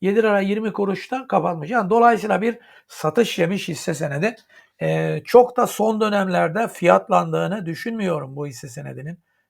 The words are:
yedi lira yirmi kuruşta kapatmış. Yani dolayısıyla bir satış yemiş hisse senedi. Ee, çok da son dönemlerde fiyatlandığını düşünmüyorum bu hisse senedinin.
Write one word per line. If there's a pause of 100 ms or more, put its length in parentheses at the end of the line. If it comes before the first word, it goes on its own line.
yedi
lira
yirmi
kuruşta
kapatmış.
Yani
dolayısıyla
bir (280)
satış
yemiş
hisse
senedi. (460)
Ee,
çok
da
son
dönemlerde
fiyatlandığını
düşünmüyorum
bu
hisse
senedinin. (300)